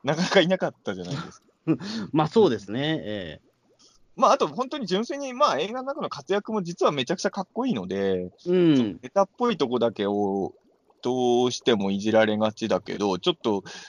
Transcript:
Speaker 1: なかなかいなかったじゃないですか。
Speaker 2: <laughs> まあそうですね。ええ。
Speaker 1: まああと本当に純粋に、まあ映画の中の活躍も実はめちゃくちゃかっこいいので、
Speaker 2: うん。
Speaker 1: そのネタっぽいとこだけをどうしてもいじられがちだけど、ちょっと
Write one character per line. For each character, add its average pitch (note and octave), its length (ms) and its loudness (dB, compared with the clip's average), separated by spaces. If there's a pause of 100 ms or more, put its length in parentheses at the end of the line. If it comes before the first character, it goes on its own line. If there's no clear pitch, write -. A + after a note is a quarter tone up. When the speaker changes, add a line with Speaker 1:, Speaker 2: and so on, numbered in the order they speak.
Speaker 1:
な C#3+ 100 0
か E3 80 -2
な F3+ 60 0
か G3 120 6
い E3 60 4
な F#3 100 2
か F3+ 120 -2
っ B2+ 60 -8 (100)
た G2+ 100 -4
じ F#2 60 -8
ゃ F2 40 -10
な F2 80 -8
い - 20 -4
で E3+ 60 -6 (120)
す - 80 -20
か。 - 60 -20 (200)
Speaker 2:
<laughs> F#3+ 460 -4
ま D#3 120 2
あ D#3 40 -2
そ A3 180 6
う D3 40 4
で G#2+ 100 -2
す G2 100 -14
ね。 C#3+ 340 -2
え F#2+ 360 -8
え。 - 100 -20 (680)
Speaker 1:
ま C4+ 120 6
あ D#4 40 6
あ C#4 60 4
と C#4+ 80 0
本 A#3 240 -6
当 D4+ 80 -6
に A#3 80 -6
純 F#3+ 180 0
粋 C#4+ 140 -6
に、 C4+ 160 -8
ま C4 160 2
あ C3+ 80 0
映 F#3+ 140 -2
画 B3+ 100 -6
の B3+ 60 -8
中 C#4+ 120 -8
の E3+ 80 -6
活 - 240 -8
躍 G#3 200 -2
も G#3+ 100 -2
実 E3+ 240 -2
は G3 60 2
め C3+ 120 -2
ち - 60 -2
ゃ G3 60 -2
く - 40 -8
ち - 60 -2
ゃ F#3+ 40 -4
か G3+ 120 -6
っ - 100 -20
こ B3+ 140 -4
い B3 60 0
い - 20 -2
の F#2+ 140 -4
で、 F#2+ 420 -2 (160)
Speaker 2:
う F3+ 100 2
ん。 E3 200 6
Speaker 1:
そ B2+ 80 4
の G#2+ 40 -2 (140)
ネ B2+ 100 -16
タ G3 120 4
っ - 120 -2
ぽ A#3+ 140 0
い G3 60 -2
と C#3+ 120 0
こ A#2+ 120 -2
だ A#2 100 2
け G2 160 -2
を G2 480 -2 (480)
ど B2 420 2
う B2+ 60 2
し - 100 -8
て B2 140 4
も G2 160 0
い G2 80 -2
じ G#2+ 140 0
ら A2 120 8
れ G#2+ 120 2
が G#2+ 160 0
ち A2+ 160 -6
だ F#2+ 120 2
け - 180 -8
ど、 F#2+ 200 0
ち A2 120 0
ょ - 20 2
っ - 40 -16
と G2+ 280 -2 (240)